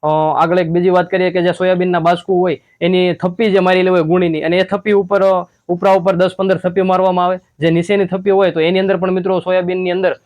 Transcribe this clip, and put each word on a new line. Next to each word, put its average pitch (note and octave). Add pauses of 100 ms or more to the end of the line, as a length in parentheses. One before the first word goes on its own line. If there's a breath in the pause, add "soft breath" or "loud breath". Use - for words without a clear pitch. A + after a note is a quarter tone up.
અ, D3+ (300)
આગળ E3+
એક E3
બીજી F3
વાત F3
કરીએ F#3
કે F3+
જે F3
સોયાબીનના F#3
બાસકું F3
હોય F3 (240 soft breath)
એની F3+
થપ્પી F#3
જે G3
મારેલી F#3
હોય F3+
ગુણીની E3
અને E3
એ F#3+
થપ્પી G3
ઉપર, G3
અ, F#3 (220)
ઉપરા F3+
ઉપર F#3+
દસ F3+
પંદર F#3+
થપ્પી F#3
મારવામાં F#3
આવે, F#3 (200)
જે E3
નીચેની F3
થપ્પી F#3+
હોય F#3+
તો E3
એની F3
અંદર G3
પણ F#3
મિત્રો F#3
સોયાબીનની F#3
અંદર F3+ (100)